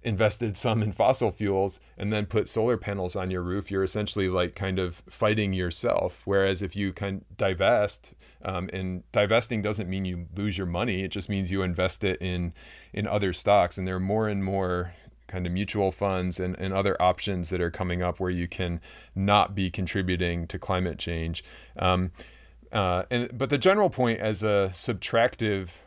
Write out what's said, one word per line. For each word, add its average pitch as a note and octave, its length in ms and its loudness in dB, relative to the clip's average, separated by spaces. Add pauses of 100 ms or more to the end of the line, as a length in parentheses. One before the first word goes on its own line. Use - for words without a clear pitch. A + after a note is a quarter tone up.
invested G#2+ 520 0
some A2+ 260 2
in G#2 120 0
fossil A#2 360 4
fuels, G2 520 0 (160)
and G#2 160 -2
then G#2+ 120 0
put G#2+ 220 0
solar A#2 300 2
panels G2 400 -4
on F#2 120 -4
your F#2 120 -2
roof. F#2 280 -4
You're F#2+ 140 2
essentially, G2+ 460 0
like, F2+ 260 0
kind F#2+ 240 -2
of F2+ 300 -4
fighting G#2+ 420 0
yourself. F#2 720 0
Whereas G2 380 2
if F#2+ 140 -6
you G2 180 -2
can G2 320 -6 (100)
divest, G#2 760 0 (300)
um, F#2+ 280 -4
and F#2 400 -4
divesting A2 500 2
doesn't G2+ 280 -2
mean F#2+ 160 -2
you F2 220 -6 (100)
lose G2+ 200 -2
your F#2+ 100 -2
money. F#2+ 360 0
It F#2+ 60 -4
just - 180 -6
means G2 240 0
you G2 120 0
invest F#2 420 0
it F#2 160 0
in, F2 320 -4 (400)
in - 140 -2
other F#3 260 2
stocks. G2+ 440 4
And F#2 80 -2
there F#2 100 -2
are F#2 40 -2
more G#2+ 300 0
and G2+ 120 -2
more F2+ 520 -2 (340)
kind F#2 180 -4
of F2 80 -2
mutual G2 380 0
funds F#2 480 -2
and, F2+ 180 -2
and F#2+ 160 -4
other G2 260 2
options F2+ 520 2
that F2+ 100 0
are E2+ 80 0
coming F2+ 320 -4
up F2 180 -2
where F#2 120 0
you F2 160 -2
can F2 340 -4 (340)
not G2+ 380 4
be F#2+ 160 0
contributing F2+ 760 -2
to - 100 -8
climate F2+ 400 -2
change. E2 460 -4 (340)
Um, F#2 340 2 (600)
uh, F#2 400 0
and, B2 260 -4
but B2 120 -2
the C#3+ 100 2
general F#3+ 320 4
point A#2+ 280 0
as G#2+ 220 -2
a G2+ 320 2
subtractive G#2+ 960 0 (180)